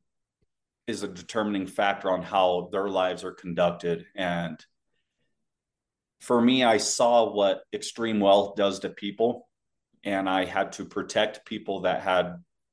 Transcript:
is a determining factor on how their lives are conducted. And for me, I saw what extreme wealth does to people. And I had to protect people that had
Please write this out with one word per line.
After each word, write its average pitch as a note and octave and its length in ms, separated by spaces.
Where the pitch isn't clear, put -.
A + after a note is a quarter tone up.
is G2+ 180
a G2+ 40
determining F#2+ 600
factor G2+ 440
on F2+ 100
how F2+ 500
their G2 160
lives F#2 360
are F2+ 100
conducted. F2 720
And F2 480
for B2 200
me, B2+ 240
I A2+ 140
saw A#2+ 540
what G2 300
extreme A2 460
wealth G2 360
does G2 240
to F#2+ 100
people. G#2 580
And F#2+ 260
I F#2 160
had G2 280
to F#2+ 120
protect - 600
people G#2 360
that F2+ 200
had F2+ 340